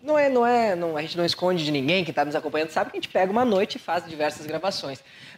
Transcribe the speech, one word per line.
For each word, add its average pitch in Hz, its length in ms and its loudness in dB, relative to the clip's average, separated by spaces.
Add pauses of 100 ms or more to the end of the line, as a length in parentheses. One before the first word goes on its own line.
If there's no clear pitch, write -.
não 294 160 2
é, 285 100 4
não 240 180 4
é, 233 300 4
não, 170 180 -2
a 147 60 -2
gente 160 160 -6
não 175 80 2
esconde 180 400 0
de 151 80 0
ninguém, 151 320 2
quem 156 80 -6
tá 147 100 0
nos 147 140 -2
acompanhando 156 320 -2
sabe 185 220 -2
que 403 80 -8
a - 20 -6
gente - 80 -10
pega 190 240 2
uma 247 140 2
noite 208 300 2
e - 20 -10
faz 170 280 -4
diversas 156 380 -4
gravações. 190 580 -6 (360)